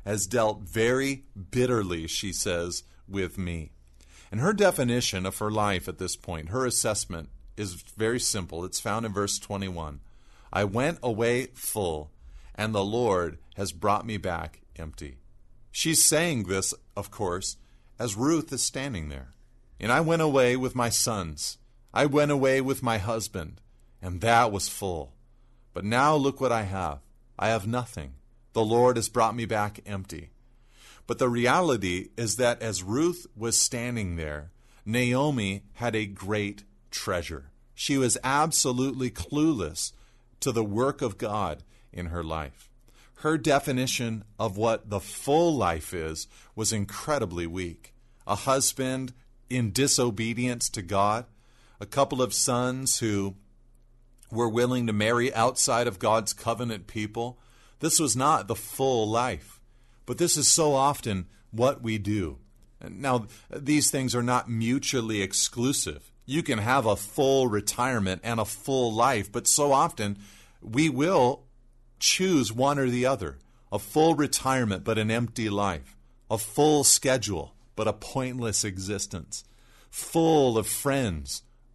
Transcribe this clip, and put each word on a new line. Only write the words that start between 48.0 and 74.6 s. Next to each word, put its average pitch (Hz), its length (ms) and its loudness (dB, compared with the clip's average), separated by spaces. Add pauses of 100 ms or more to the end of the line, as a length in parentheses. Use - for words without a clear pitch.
A 101 100 0
husband 131 800 -2 (340)
in 120 240 0
disobedience 120 960 0
to 104 140 -8
God, 101 440 0 (540)
a 104 60 -10
couple 139 360 0
of 113 120 0
sons 127 640 0
who 101 360 0 (960)
were 113 180 0
willing 120 380 2
to 110 60 0
marry 120 420 2
outside 120 540 2
of 92 100 -6
God's 110 340 2
covenant 117 540 -4
people. 117 540 -8 (400)
This 160 180 2
was 131 160 2
not 131 320 2
the 113 80 -2
full 120 560 0
life. 117 460 -2 (500)
But 120 120 -6
this 170 180 2
is 147 120 2
so 151 260 4
often 131 520 0 (240)
what 123 320 0
we 110 160 -2
do. 95 400 -2 (420)
Now, 123 460 -2 (220)
these 143 420 2
things 127 240 -2
are 120 80 2
not 123 280 0
mutually 113 720 0
exclusive. - 920 -2 (140)
You 151 160 -2
can 120 160 0
have 120 280 2
a 101 100 4
full 135 520 2
retirement 104 760 0
and 113 160 -2
a 104 40 2
full 127 480 0
life, 113 380 2
but 110 160 -4
so 143 260 4
often 117 460 2 (420)
we 135 280 2
will 139 560 2 (560)
choose 151 520 4
one 139 260 2
or 131 100 2
the 123 180 2
other. 85 320 -2 (320)
A 101 80 -2
full 156 360 4
retirement, 127 720 2